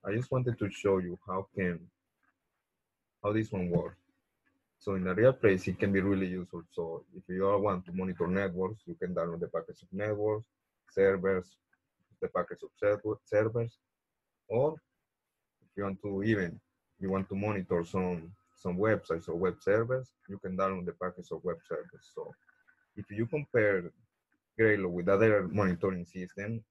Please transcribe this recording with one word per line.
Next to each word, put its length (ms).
I 80
just 180
wanted 280
to 100
show 300
you 180
how 280
can, 240
how 100
this 180
one 180
works. 280
So 160
in 80
the 120
real 180
place, 340
it 120
can 120
be 100
really 260
useful. 440
So 320
if 120
you 200
all 120
want 280
to 40
monitor 360
networks, 580
you 100
can 180
download 280
the 60
package 340
of 100
networks, 540
servers, 680
the 80
package 340
of 60
server-, 460
servers, 520
or 280
if 140
you 80
want 200
to 200
even, 360
you 120
want 180
to 60
monitor 500
some, 460
some 220
websites 520
or 60
web 260
servers, 520
you 120
can 180
download 280
the 80
package 380
of 120
web 140
servers. 460
So 200
if 160
you 160
compare 640
Greylock 340
with 180
other 420
monitoring 540
system 640